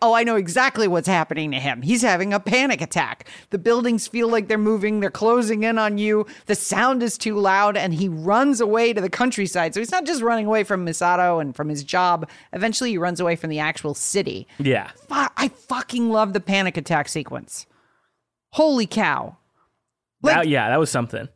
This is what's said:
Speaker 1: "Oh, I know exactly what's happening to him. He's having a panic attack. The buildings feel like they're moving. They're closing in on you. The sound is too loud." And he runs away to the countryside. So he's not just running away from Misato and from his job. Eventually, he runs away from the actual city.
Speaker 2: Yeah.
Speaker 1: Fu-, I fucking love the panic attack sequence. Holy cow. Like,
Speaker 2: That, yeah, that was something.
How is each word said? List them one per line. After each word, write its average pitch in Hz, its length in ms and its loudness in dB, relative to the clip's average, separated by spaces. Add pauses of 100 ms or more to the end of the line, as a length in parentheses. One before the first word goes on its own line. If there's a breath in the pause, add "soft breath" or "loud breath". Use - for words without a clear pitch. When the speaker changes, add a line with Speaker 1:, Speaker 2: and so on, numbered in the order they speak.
Speaker 1:
"Oh, 226 120 4
I 233 100 4
know 233 100 0
exactly 220 540 0
what's 170 180 0
happening 160 460 0
to 135 80 -4
him. 127 220 -4
He's 226 200 2
having 196 320 2
a 202 60 0
panic 240 400 0
attack. 156 480 -4 (220 loud breath)
The 202 80 -2
buildings 233 500 2
feel 233 200 -2
like 220 200 0
they're 214 100 0
moving. 214 400 0
They're 196 140 -2
closing 226 500 2
in 226 160 0
on 208 200 0
you. 214 280 2 (200 loud breath)
The 208 100 0
sound 240 480 0
is 220 120 -4
too 208 220 -2
loud." 202 380 4
And 180 180 0
he 185 140 0
runs 208 520 2
away 233 320 2
to 208 80 -2
the 185 80 0
countryside. 180 680 -2
So 196 60 -4
he's 233 120 -6
not 370 140 -2
just 294 160 -2
running 226 240 0
away 214 180 2
from 185 200 -2
Misato 175 560 2
and 139 140 -4
from 151 140 -4
his 143 160 -6
job. 175 440 0 (240 loud breath)
Eventually, 226 380 -2
he 190 80 -2
runs 175 220 -2
away 170 160 0
from 160 140 -8
the 151 100 -4
actual 151 340 -4
city. - 540 -4 (100)
Speaker 2:
Yeah. 131 320 0 (180)
Speaker 1:
Fu-, 277 280 -2
I 277 100 0
fucking 240 640 -4
love 214 220 2
the 196 80 -2
panic 190 360 0
attack 151 320 -2
sequence. - 580 -10 (880)
Holy 277 340 4
cow. 165 480 -2 (840)
Like, 285 120 4
Speaker 2:
That, 160 140 2
yeah, 123 220 2
that 143 100 4
was 156 100 0
something. 110 440 -4